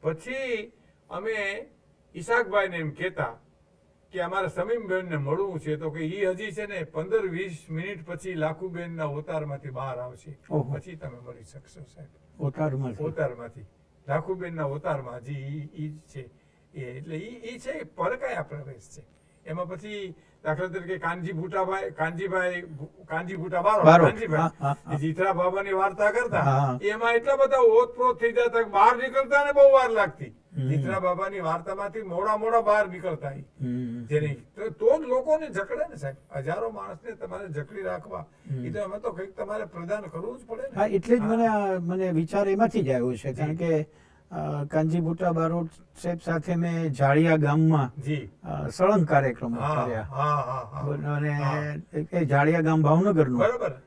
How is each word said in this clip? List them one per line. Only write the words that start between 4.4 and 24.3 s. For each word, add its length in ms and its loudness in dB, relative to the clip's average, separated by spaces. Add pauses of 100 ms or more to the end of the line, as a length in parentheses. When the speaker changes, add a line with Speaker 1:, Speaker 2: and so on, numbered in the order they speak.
Speaker 1:
સમીમબેનને 680 -2
મળવું 420 -2
છે, 180 -4
તો 140 -6
કે 80 -10
ઈ 260 -2
હજી 260 -2
છે 160 -8
ને 160 -8
પંદર 440 -2
વીસ 420 -8
મિનિટ 360 -8
પછી 280 -8
લાખુબેનના 680 -6
અવતારમાંથી 680 -8
બહાર 300 -8
આવશે, 380 -14 (120)
Speaker 2:
ઓહો. 240 0
Speaker 1:
પછી 220 -10
તમે 140 -12
મળી 340 -18
શકશો 360 -20 (160)
સાહેબ. 480 -14
Speaker 2:
અવતારમાંથી? 600 -4
Speaker 1:
અવતારમાંથી. 600 -6 (420)
લાખુબેનના 560 -4
અવતારમાં 560 -6
હજી 140 -12
ઈ, 500 -10
ઈ 60 -6
જ 100 -14 (140)
છે. 160 -14 (460)
એ 60 -10
એટલે 340 -10
ઈ, 100 -8
ઈ 340 -14
છે 100 -10
એ 140 -6
પડકાયા 580 -4
પ્રવેશ 560 -14
છે. 60 -20 (420)
એમાં 220 -8
પછી 480 -12 (280)
દાખલા 240 -2
તરીકે 320 -6
કાનજી 320 -4
ભૂટાભાઈ, 600 -2
કાનજીભાઈ 680 -2
ભૂ-, 440 -14
કાનજી 300 -6
ભૂટા 260 -2
બારોટ, 240 4
Speaker 2:
બારોટ. 240 12
Speaker 1:
કાનજીભાઈ, 320 -2